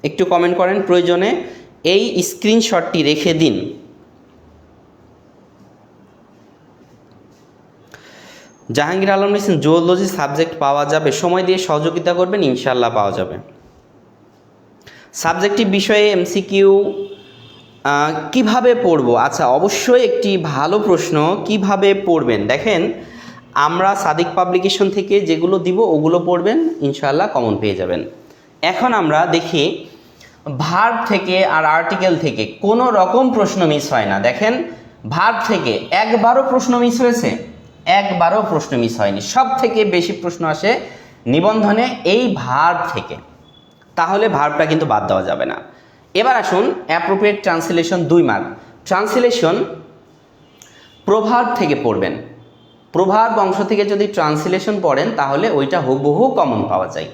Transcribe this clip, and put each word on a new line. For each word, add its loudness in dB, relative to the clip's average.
একটু -2
কমেন্ট 0
করেন। 0
প্রয়োজনে 0
এই 0
স্ক্রিনশটটি 0
রেখে 2
দিন। 0
জাহাঙ্গীর -8
আলম -4
লিখছেন, -4
"জুওলজি -2
সাবজেক্ট -6
পাওয়া -2
যাবে? -2
সময় -2
দিয়ে 0
সহযোগিতা -2
করবেন, 0
ইনশাল্লাহ 0
পাওয়া 0
যাবে।" -6
সাবজেক্টিভ 0
বিষয়ে 2
এমসিকিউ, 2
আহ, 0
কিভাবে 2
পড়ব? 2
আচ্ছা, 2
অবশ্যই 2
একটি 0
ভালো -2
প্রশ্ন, 0
কিভাবে 2
পড়বেন? 0
দেখেন, 0
আমরা 2
সাদিক 0
পাবলিকেশন 0
থেকে 0
যেগুলো 0
দিব 0
ওগুলো 2
পড়বেন, 0
ইনশাল্লাহ 0
কমন 0
পেয়ে -2
যাবেন। -4
এখন 0
আমরা 2
দেখি -2
ভার্ব 0
থেকে 0
আর 0
আর্টিকেল 2
থেকে -2
কোনো 0
রকম 2
প্রশ্ন 0
মিস 0
হয় 0
না। -2
দেখেন, 0
ভার্ব 0
থেকে -2
একবারও 2
প্রশ্ন 0
মিস 0
হয়েছে? 0
একবারও 2
প্রশ্ন -2
মিস -2
হয়নি। 0
সব 0
থেকে 2
বেশি 0
প্রশ্ন -6
আসে 0
নিবন্ধনে 2
এই 2
ভার্ব 0
থেকে, -8
তাহলে 0
ভার্বটা 0
কিন্তু 0
বাদ 0
দেওয়া 0
যাবে -2
না। -6
এবার 2
আসুন 0
অ্যাপ্রোপ্রিয়েট 0
ট্রান্সলেশন 0
দুই 4
মার্ক। 0
ট্রান্সলেশন 0
প্রভাব 2
থেকে 0
পড়বেন। -2
প্রভাব 2
অংশ 2
থেকে 2
যদি 0
ট্রান্সলেশন -2
পড়েন 2
তাহলে 0
ওইটা 0
হুবহু 2
কমন 0
পাওয়া -2
যায় -8